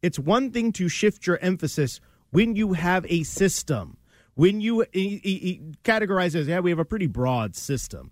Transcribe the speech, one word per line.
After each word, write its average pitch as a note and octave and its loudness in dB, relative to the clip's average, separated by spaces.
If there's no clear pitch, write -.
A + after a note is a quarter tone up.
It's - -2
one A3 2
thing A#3 0
to F3+ 0
shift - 0
your F3 2
emphasis D#3+ -2
when A3 4
you G3+ 0
have F3 0
a E3+ 0
system. C#3+ -2
When G3 4
you, A3+ 2
he, G3 -2
he, F#3+ -2
he F3+ -6
categorizes, F#3 0
"Yeah, E3+ -2
we F3 2
have D#3+ -2
a D#3+ 0
pretty G#3 -4
broad A#2+ -2
system." D#2 -8